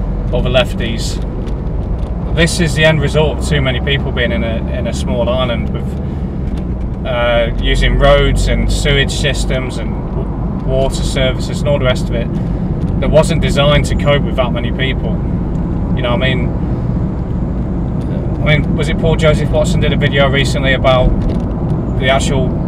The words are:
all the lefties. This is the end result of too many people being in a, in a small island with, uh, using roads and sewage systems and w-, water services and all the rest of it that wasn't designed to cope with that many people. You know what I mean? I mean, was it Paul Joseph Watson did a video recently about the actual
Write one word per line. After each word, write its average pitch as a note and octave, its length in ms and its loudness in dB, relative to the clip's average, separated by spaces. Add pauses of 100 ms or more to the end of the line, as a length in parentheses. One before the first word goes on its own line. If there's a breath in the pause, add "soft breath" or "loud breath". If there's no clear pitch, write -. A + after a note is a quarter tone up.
(320)
all B2 80 0
the B2 80 0
lefties. B2 720 0 (1120)
This E3 240 2
is D#3+ 160 0
the D#3 120 4
end D#3 160 4
result D3 380 2
of - 60 -2
too D3 140 2
many B2+ 220 -2
people C#3 300 -2
being A#2+ 200 0
in A#2 120 0
a, A2+ 120 -2 (160)
in B2 140 -2
a A2+ 80 -4
small - 340 -2
island B2 460 -2
with, - 100 -4 (1200 loud breath)
uh, A#2+ 440 2 (100)
using C3 380 2
roads C#3 500 4
and A2+ 240 0
sewage C#3 400 0
systems B2+ 640 -2
and - 320 -6
w-, - 200 -4 (380)
water C3+ 360 0
services - 580 0
and - 80 0
all C#3+ 120 2
the - 40 0
rest - 200 2
of - 100 -2
it - 140 -2 (720 loud breath)
that C3 100 2
wasn't D#3 320 4
designed C#3+ 420 4
to - 120 0
cope C#3+ 260 2
with - 140 -2
that B2+ 160 0
many A#2+ 180 -2
people. C3 460 -2 (800)
You - 60 -2
know A#2+ 120 0
what - 80 0
I C3 120 2
mean? - 140 0 (1900)
I - 40 0
mean, D3+ 320 2
was E3 120 0
it - 100 0
Paul D#3+ 180 2
Joseph D3+ 340 2
Watson D3+ 300 2
did D3 120 2
a A#2 40 2
video C#3 320 2
recently C3+ 460 2
about B2+ 340 4 (920)
the C3 100 0
actual C3+ 400 2 (200)